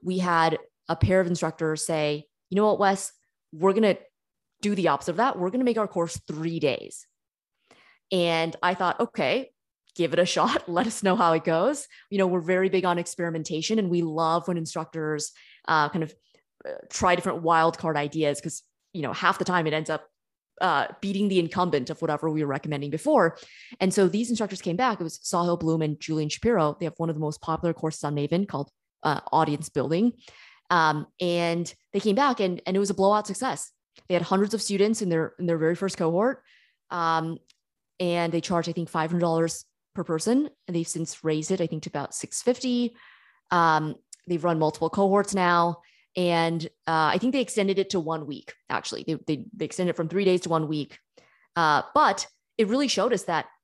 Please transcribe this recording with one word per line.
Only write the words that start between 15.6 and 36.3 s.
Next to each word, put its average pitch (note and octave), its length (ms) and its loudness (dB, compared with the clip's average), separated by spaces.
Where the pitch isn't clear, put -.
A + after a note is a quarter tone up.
uh, D3+ 220 4
kind E3 140 -2
of, D#3 100 -8
uh, C#2+ 40 -8
try F3+ 260 2
different F3 260 -2
wild E3 360 2
card D#3+ 180 -2
ideas D3 460 -2
'cause, - 220 -10
you E3+ 80 -8
know, B2+ 120 -4
half F3+ 260 0
the G3 60 -2
time F3 220 2
it D3+ 60 0
ends D#3 160 -2
up, D#3 160 -6
uh, D#3 260 2
beating G3 300 -2
the F#3 100 2
incumbent E3 500 0
of D#3 120 -10
whatever D#3 280 -2
we D#3 120 -2
were D3 60 -2
recommending C#3+ 420 -4
before. E3+ 480 2
And F#3+ 140 2
so G3 140 6
these G#3+ 220 -2
instructors G#3 320 -4
came E3+ 140 -2
back. A#3+ 240 0
It F3 40 -6
was D#3+ 160 -8
Sahil F3 400 0
Bloom D#3+ 220 2
and D3+ 180 -2
Julian D#3 300 -2
Shapiro. E3+ 500 2
They F3+ 60 -4
have D#3 120 -6
one E3 120 -2
of D#3+ 60 -4
the D#3 60 -6
most D#3 200 -4
popular E3 320 -2
courses D#3+ 300 -6
on D3 120 -4
Maven E3 320 0
called, C#3+ 220 -6
uh, D3+ 180 0
Audience D#3 380 2
Building. E3 440 0
Um, D#3 380 2
and E3+ 520 0
they G3+ 80 -2
came G#3 140 2
back B3+ 260 2
and, F3+ 260 0
and F#3 80 0
it G3 40 2
was G3+ 100 0
a G3 40 -2
blowout G3+ 320 4
success. G3+ 460 -6
They F3+ 60 0
had F3 80 2
hundreds G3 320 0
of G#3 80 -2
students G3+ 400 0
in G3 60 -2
their, D#3+ 320 0
in F3+ 60 -4
their E3+ 120 0
very D#3+ 180 2
first F#3+ 220 -4
cohort. F#3+ 460 0